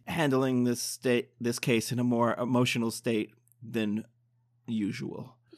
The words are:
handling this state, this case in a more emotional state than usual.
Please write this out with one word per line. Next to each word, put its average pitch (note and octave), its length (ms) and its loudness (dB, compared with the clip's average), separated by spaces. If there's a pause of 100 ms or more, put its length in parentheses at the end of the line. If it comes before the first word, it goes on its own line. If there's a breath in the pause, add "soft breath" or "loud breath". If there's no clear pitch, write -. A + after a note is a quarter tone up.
handling C3+ 560 2
this A#2+ 180 0
state, - 500 0 (100)
this A#2+ 180 -2
case A#2 320 2
in A#2 80 -2
a B2 60 0
more A#2 300 2
emotional B2 580 0
state A2 400 -2 (280)
than A2 440 -4 (640)
usual. - 640 -6 (240)